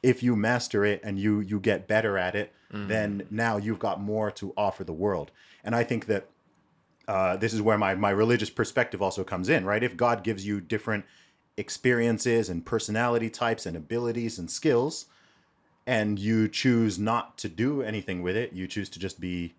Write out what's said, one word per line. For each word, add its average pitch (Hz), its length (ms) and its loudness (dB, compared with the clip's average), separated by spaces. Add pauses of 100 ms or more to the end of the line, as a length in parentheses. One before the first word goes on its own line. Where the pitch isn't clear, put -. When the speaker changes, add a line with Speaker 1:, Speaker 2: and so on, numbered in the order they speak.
Speaker 1:
If 123 200 4
you 120 120 4
master 110 500 2
it 104 180 2
and 101 160 -4
you, 104 200 2
you 101 200 -2
get 98 280 0
better 107 300 2
at 90 180 -2
it, 101 160 -4 (220)
Speaker 2:
Mm. 104 140 -8
Speaker 1:
then 104 440 -2
now 110 260 0
you've 104 220 -4
got 98 220 -2
more 107 300 -2
to 98 260 -10
offer 101 260 -2
the 82 100 -8
world. 85 380 -2 (320)
And 113 120 -2
I 120 80 2
think 113 240 -2
that, 104 180 0 (840)
uh, 95 300 2
this 107 160 0
is 110 80 0
where 107 160 4
my, 98 180 2
my 101 160 2
religious 107 380 4
perspective 110 520 -2
also 95 220 0
comes 92 260 -4
in, 127 160 4
right? 104 180 2
If 120 120 -2
God 98 280 2
gives 95 220 -4
you 104 140 -2
different 101 460 -4 (520)
experiences 117 920 2
and 85 160 -4
personality 113 640 0
types 113 360 -2
and 85 100 -6
abilities 117 600 -4
and 85 140 -8
skills, 143 540 2 (800)
and 107 340 0
you 110 280 2
choose 113 520 2
not 113 400 -2
to 104 100 -8
do 127 320 -2
anything 104 400 -4
with 90 140 -2
it, 117 180 -2
you 92 140 -8
choose 98 220 -6
to - 100 -16
just 92 200 -8
be 87 400 -6